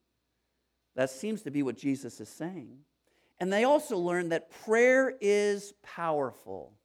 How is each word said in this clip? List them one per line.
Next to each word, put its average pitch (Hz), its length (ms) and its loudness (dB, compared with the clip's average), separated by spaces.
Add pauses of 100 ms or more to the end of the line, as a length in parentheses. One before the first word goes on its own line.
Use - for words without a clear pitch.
(960)
That 135 120 0
seems 208 340 -6
to 143 100 -10
be 143 100 0
what 120 140 -2
Jesus 131 440 -6
is 107 80 -14
saying. 147 560 -12 (540)
And 185 140 -2
they 208 100 2
also 285 340 2
learned 175 360 0
that 160 180 -2
prayer 254 720 4
is 202 520 2 (100)
powerful. 120 920 -4 (100)